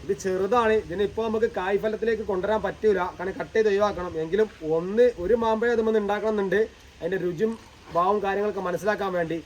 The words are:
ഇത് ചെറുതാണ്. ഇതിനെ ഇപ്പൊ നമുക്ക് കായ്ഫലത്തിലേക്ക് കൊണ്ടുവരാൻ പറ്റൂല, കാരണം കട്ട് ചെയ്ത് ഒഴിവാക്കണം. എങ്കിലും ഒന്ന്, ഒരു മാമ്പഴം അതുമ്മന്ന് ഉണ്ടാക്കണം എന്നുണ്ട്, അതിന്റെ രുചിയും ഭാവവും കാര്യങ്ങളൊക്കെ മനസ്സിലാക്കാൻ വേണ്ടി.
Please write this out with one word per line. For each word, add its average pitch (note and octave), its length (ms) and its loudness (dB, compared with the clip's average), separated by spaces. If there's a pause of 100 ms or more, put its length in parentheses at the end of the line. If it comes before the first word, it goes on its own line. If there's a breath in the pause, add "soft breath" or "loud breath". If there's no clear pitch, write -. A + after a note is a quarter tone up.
ഇത് F3+ 100 -2 (100)
ചെറുതാണ്. G3+ 500 2 (120)
ഇതിനെ F3+ 240 -2
ഇപ്പൊ A3 180 -6
നമുക്ക് A3 200 0 (100)
കായ്ഫലത്തിലേക്ക് G#3+ 720 -2
കൊണ്ടുവരാൻ G3 360 0
പറ്റൂല, G3 340 0 (180)
കാരണം F#3 220 -6
കട്ട് D#3+ 160 -10
ചെയ്ത് A3 160 4
ഒഴിവാക്കണം. F#3 400 0 (120)
എങ്കിലും G3+ 240 2 (300)
ഒന്ന്, G#3 280 4 (180)
ഒരു G#3 100 4 (100)
മാമ്പഴം A3+ 320 2
അതുമ്മന്ന് A3 280 2
ഉണ്ടാക്കണം G#3 300 0
എന്നുണ്ട്, G3 260 0 (380)
അതിന്റെ F3+ 260 -2
രുചിയും F3+ 280 0 (420)
ഭാവവും F#3 300 4
കാര്യങ്ങളൊക്കെ G3+ 440 -2
മനസ്സിലാക്കാൻ F#3 500 -2
വേണ്ടി. E3+ 280 -2